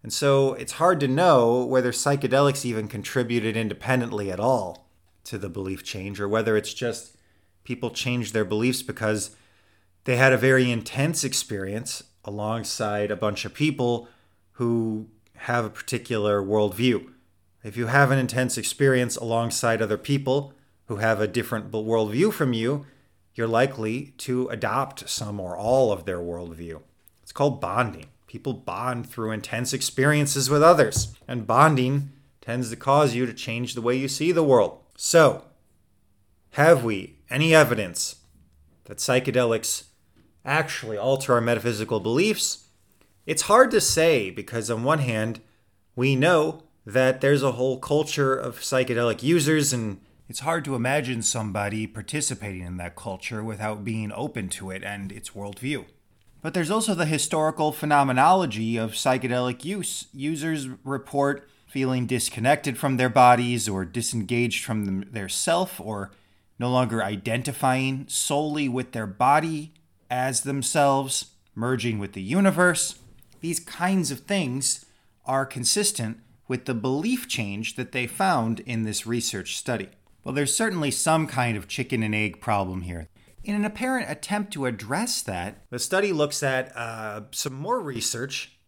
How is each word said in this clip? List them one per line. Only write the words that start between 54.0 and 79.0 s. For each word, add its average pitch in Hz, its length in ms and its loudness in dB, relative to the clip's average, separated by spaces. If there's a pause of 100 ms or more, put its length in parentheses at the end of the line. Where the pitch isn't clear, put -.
open 113 360 -6
to 95 220 -8
it 95 120 -10
and 101 300 -10
its 104 180 -14
worldview. 101 540 -8 (560)
But 156 140 -8
there's 170 180 0
also 220 240 0
the 165 100 0
historical 156 640 0
phenomenology 143 1040 4
of 113 180 -4
psychedelic 123 720 -2
use. 185 480 -8
Users 147 540 -4 (160)
report 139 640 -2 (200)
feeling 131 380 0
disconnected 127 680 0
from 135 200 0
their 127 120 2
bodies 120 600 6
or 95 160 -2
disengaged 117 800 -2
from 107 200 -4
them, 98 280 -4
their 101 160 -6
self, 175 520 -2
or 98 300 -8 (480)
no 120 100 -2
longer 123 320 2
identifying 127 1080 -2
solely 147 600 -2
with 123 220 -4
their 110 160 -6
body 151 640 0 (380)
as 127 300 -2
themselves, 139 840 2 (280)
merging 113 460 -2
with 98 120 -8
the 98 100 -10
universe. 175 760 2 (420)
These 165 200 -4
kinds 180 500 0
of 131 100 -6
things 139 640 -4 (400)
are 135 220 0
consistent 120 720 -2 (300)
with 123 160 -4
the 131 100 -2
belief 147 540 -2
change 104 480 -6
that 127 160 -8
they 123 160 -4
found 123 520 0
in 113 220 -6
this 107 240 -4